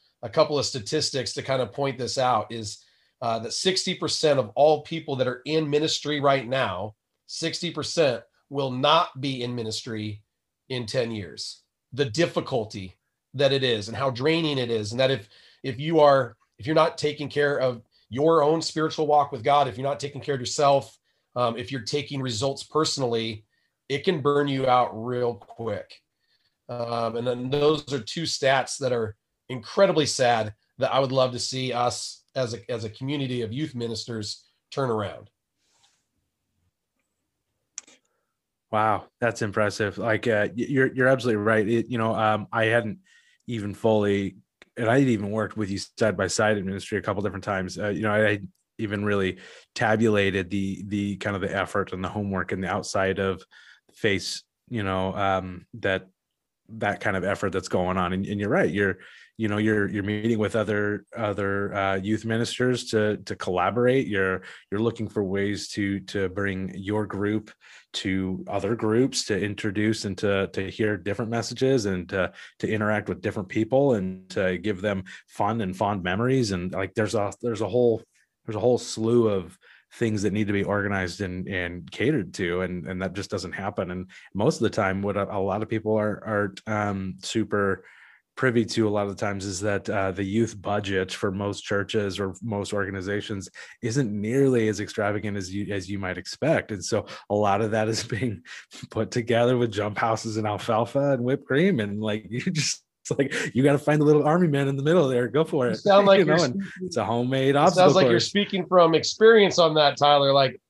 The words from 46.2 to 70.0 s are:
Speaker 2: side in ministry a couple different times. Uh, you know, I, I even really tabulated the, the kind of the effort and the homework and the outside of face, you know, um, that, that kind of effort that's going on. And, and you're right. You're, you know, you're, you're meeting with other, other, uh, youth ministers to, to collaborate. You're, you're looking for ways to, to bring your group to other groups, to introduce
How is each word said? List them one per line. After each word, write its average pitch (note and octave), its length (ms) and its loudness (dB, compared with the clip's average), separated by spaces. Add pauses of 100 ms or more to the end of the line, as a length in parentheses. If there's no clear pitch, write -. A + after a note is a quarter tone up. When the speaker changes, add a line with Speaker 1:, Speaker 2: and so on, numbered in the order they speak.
Speaker 2:
side G#2+ 300 2
in F#2+ 80 -4
ministry F#2+ 340 -6
a - 20 -4
couple G2+ 220 -4
different F#2+ 200 -6
times. F#2 360 -4
Uh, G#2 100 -2
you F#2+ 140 -2
know, G#2+ 80 2
I, G#2+ 180 4
I G#2 100 0 (380)
even G#2 260 -4
really G2 360 0 (340)
tabulated G#2 800 2
the, G2 360 -4
the G2+ 300 -2
kind G2+ 180 -4
of F2+ 60 -4
the G2 120 -4
effort F#2+ 400 -2
and F#2 100 -6
the F#2+ 60 -4
homework G2 420 -4
and F#2+ 120 -4
the F2 60 -4
outside F#2+ 500 -2
of F#2+ 240 -2 (500)
face, - 500 -2 (260)
you A2 140 -4
know, F#2+ 320 -2
um, F#2+ 500 -2 (140)
that, F#2+ 280 -2 (640)
that G#2+ 260 -4
kind G2 180 -2
of F2 60 -2
effort F#2+ 280 -2
that's F#2 160 -4
going F#2 300 0
on. F2+ 160 0
And, G2 140 -4
and G2+ 120 -4
you're G2+ 100 -4
right. B2+ 200 2
You're, F#2+ 300 0 (380)
you A2 100 -2
know, G#2 100 -2
you're, G#2+ 320 2
you're G2+ 140 -4
meeting G#2+ 340 0
with G#2 180 -2
other, G#2 500 -2 (100)
other, G2+ 580 -2
uh, G2 220 0
youth G#2 300 -2
ministers A#2+ 680 0
to, G#2+ 340 2
to G2+ 100 -8
collaborate. G#2+ 720 2
You're, F#2+ 380 0 (260)
you're G2+ 120 -2
looking A2+ 280 -2
for G#2 140 -2
ways G2 460 -2
to, G2 320 -2
to F#2+ 280 -4
bring F#2+ 460 -4
your G#2 300 -4
group G#2 440 -4 (440)
to F#2+ 540 -2
other G2+ 280 -2
groups, A2+ 500 2
to G2 160 -2
introduce G#2+ 640 -2